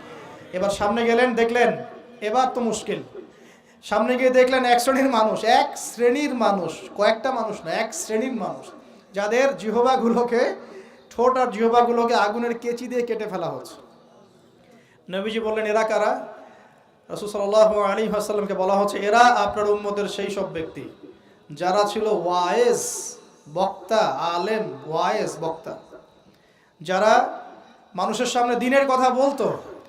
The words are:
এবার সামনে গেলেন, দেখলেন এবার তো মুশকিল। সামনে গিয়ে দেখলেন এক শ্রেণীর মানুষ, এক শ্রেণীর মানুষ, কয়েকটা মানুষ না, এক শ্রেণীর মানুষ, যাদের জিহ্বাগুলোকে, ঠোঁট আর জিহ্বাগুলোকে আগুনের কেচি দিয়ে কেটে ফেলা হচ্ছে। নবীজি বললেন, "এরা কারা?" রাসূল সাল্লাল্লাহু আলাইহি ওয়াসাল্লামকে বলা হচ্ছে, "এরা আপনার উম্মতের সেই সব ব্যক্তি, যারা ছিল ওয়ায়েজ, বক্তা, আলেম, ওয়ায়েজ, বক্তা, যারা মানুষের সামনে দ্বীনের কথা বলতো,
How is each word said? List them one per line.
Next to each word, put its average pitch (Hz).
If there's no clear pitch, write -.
এবার 190
সামনে 214
গেলেন, 233
দেখলেন 233
এবার 247
তো 247
মুশকিল। 208
সামনে 240
গিয়ে 254
দেখলেন 254
এক 240
শ্রেণীর 262
মানুষ, 214
এক -
শ্রেণীর 254
মানুষ, 196
কয়েকটা 226
মানুষ 220
না, 165
এক 226
শ্রেণীর 226
মানুষ, 175
যাদের 233
জিহ্বাগুলোকে, 233
ঠোঁট 254
আর 247
জিহ্বাগুলোকে 233
আগুনের 233
কেচি 240
দিয়ে 247
কেটে 226
ফেলা 175
হচ্ছে। 127
নবীজি 208
বললেন, 214
"এরা 214
কারা?" 220
রাসূল 175
সাল্লাল্লাহু 208
আলাইহি 202
ওয়াসাল্লামকে 208
বলা 185
হচ্ছে, 202
"এরা 208
আপনার 208
উম্মতের 202
সেই 196
সব 190
ব্যক্তি, 160
যারা 185
ছিল 214
ওয়ায়েজ, 180
বক্তা, 190
আলেম, 170
ওয়ায়েজ, 180
বক্তা, -
যারা 196
মানুষের 196
সামনে 247
দ্বীনের 277
কথা 254
বলতো, 262